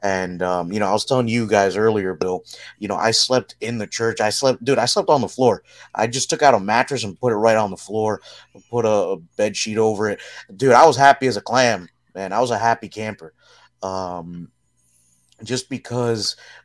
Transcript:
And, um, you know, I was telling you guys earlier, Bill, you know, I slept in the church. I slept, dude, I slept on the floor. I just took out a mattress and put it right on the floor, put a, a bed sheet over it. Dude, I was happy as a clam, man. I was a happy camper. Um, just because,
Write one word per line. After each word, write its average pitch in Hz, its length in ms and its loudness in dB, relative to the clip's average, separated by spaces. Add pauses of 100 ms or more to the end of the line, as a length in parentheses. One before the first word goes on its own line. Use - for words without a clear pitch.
And, 92 400 -4
um, 90 300 -2
you 107 80 -2
know, 101 80 0
I 95 40 0
was 107 120 0
telling 127 240 0
you 117 180 -2
guys 98 300 2
earlier, 107 360 0
Bill, 92 300 -4 (380)
you 104 80 -6
know, 98 80 -4
I 110 160 0
slept - 480 0
in 117 180 -6
the 104 80 -6
church. 113 340 -4
I 107 100 0
slept, 131 340 -2
dude, 131 140 0
I 113 80 0
slept 196 220 -2
on 151 120 4
the 101 80 -4
floor. 117 340 0 (320)
I 110 140 0
just 120 200 -6
took 156 140 -4
out 139 120 8
a 107 40 4
mattress 110 460 -2
and 98 160 -12
put 123 120 0
it 107 40 0
right 110 200 4
on 104 140 0
the 92 60 -10
floor, 107 460 -4 (480)
put 120 140 -2
a, 110 40 2
a 98 280 0 (200)
bed 104 200 -2
sheet 107 220 -4
over 110 320 0
it. 98 80 -6 (380)
Dude, 131 160 4
I 127 120 10
was 151 120 6
happy 139 320 6
as 110 80 0
a 104 60 -6
clam, 113 460 0 (240)
man. 95 200 -8
I 107 80 0
was 123 100 0
a 113 80 -2
happy 113 300 -2
camper. 104 460 -12 (500)
Um, 87 680 -10 (920)
just 123 240 -6
because, 120 680 -4 (300)